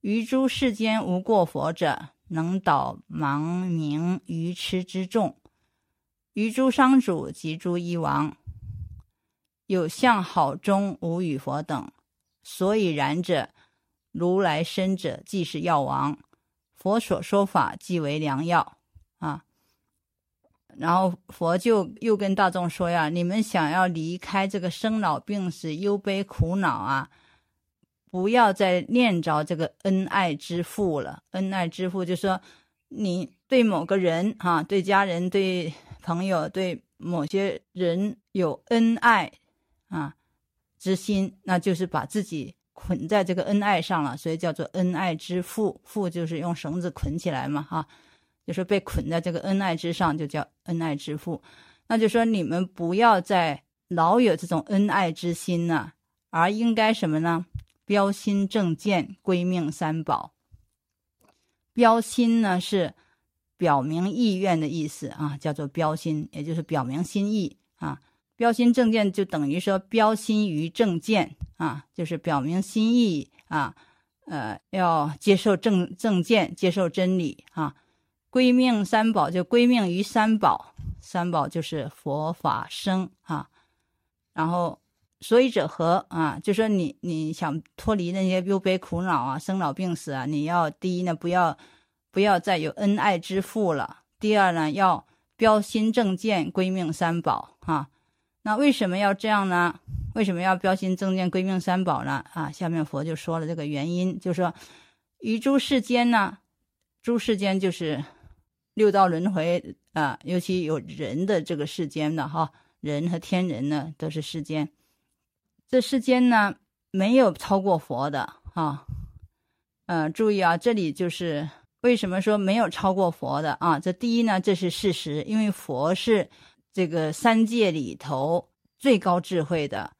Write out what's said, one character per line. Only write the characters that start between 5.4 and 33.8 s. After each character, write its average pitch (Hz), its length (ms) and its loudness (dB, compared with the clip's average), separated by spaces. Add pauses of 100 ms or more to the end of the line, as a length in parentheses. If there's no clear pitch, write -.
于 220 180 -2
诸 254 200 2
商 262 280 6
主 165 300 -2
及 156 260 -8
诸 175 220 -4
医 175 180 -4
王， 147 400 -2 (1300)
有 180 200 0
相 220 360 2
好 143 320 0
中 196 460 0
无 170 200 -4
与 156 160 -2
佛 135 240 -6
等， 151 300 -8 (500)
所 196 340 -2
以 185 200 2
然 143 260 0
者， 160 280 0 (640)
如 180 300 0
来 160 220 0
身 190 340 -2
者 - 260 -6
即 185 200 -4
是 156 180 -6
药 165 200 2
王， 135 360 -2 (560)
佛 208 260 0
所 190 220 -2
说 202 240 2
法 160 340 0
即 175 200 -4
为 151 180 -2
良 147 260 -2
药。” 170 340 0 (420)
啊。 - 240 -8 (1300)
然 170 200 2
后 185 160 2 (140)
佛 170 280 0
就 190 440 2
又 220 180 2
跟 196 160 0
大 190 160 4
众 175 180 -2
说 170 220 -2
呀 165 240 2
：“你 175 100 0
们 202 200 0
想 165 260 0
要 185 160 4
离 170 320 -4
开 196 300 -2
这 196 120 -4
个 175 120 -4
生 220 280 -2
老 160 200 0
病 190 320 -4
死、 160 240 -8
忧 202 200 0
悲 196 280 -2
苦 175 320 -2
恼 190 140 2
啊， 127 400 -2 (1000)
不 185 200 -2
要 226 240 6
再 180 360 2
念 220 320 4
着 151 220 0
这 165 120 -4
个 160 180 -4 (100)
恩 190 220 2
爱 180 280 0
之 170 300 -6
父 170 380 -2
了。” 69 300 -10
恩 190 220 -4
爱 185 140 -2
之 185 220 -4
父 180 160 -4
就 175 100 -2
是 - 60 -6
说， 185 200 0 (460)
你 180 460 -4 (140)
对 254 160 6
某 180 220 2